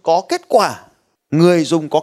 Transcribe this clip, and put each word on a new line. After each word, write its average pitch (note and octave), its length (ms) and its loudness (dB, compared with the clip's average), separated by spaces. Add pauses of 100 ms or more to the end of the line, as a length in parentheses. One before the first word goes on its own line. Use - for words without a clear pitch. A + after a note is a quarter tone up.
có E3 260 0
kết F4 180 -6
quả, E3 320 0 (520)
người E3+ 320 2
dùng D3+ 260 -4
có D3+ 140 0